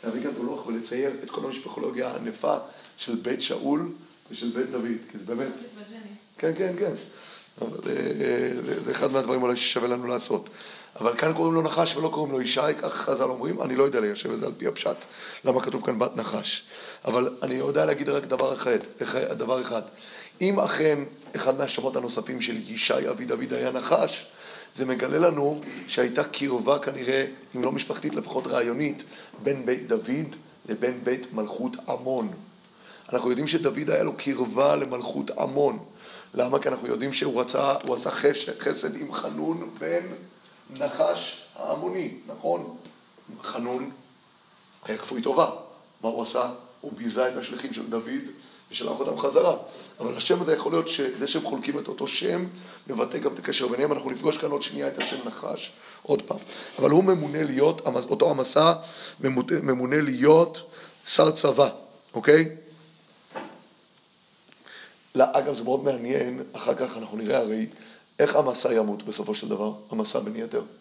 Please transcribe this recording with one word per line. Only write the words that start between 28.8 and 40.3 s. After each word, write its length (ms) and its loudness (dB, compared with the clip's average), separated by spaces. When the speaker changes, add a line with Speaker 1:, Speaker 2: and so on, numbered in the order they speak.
Speaker 1:
בין 240 0
בית 220 0
דוד 480 0
לבין 360 -2
בית 280 -2
מלכות 440 -4
עמון. 420 -2
אנחנו 180 2
יודעים 160 2
שדוד 440 0
היה 120 4
לו 140 0
קרבה 600 2
למלכות 540 -4
עמון. 480 2
למה? 240 2
כי 100 0
אנחנו 200 -2
יודעים 240 -2
שהוא 280 0
רצה, 320 2
הוא 100 0
עשה 140 -4
חש-, 380 2
חסד 380 -4
עם 160 -8
חנון 680 -4
בן 240 -2